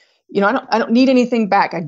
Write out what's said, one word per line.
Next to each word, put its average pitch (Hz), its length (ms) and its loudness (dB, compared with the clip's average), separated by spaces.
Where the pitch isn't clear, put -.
you 196 120 -4
know, 196 60 2
I 214 40 0
don't, 269 200 -4
I 220 80 0
don't - 120 -4
need 262 180 4
anything 240 380 0
back. 185 280 0
I 170 120 -8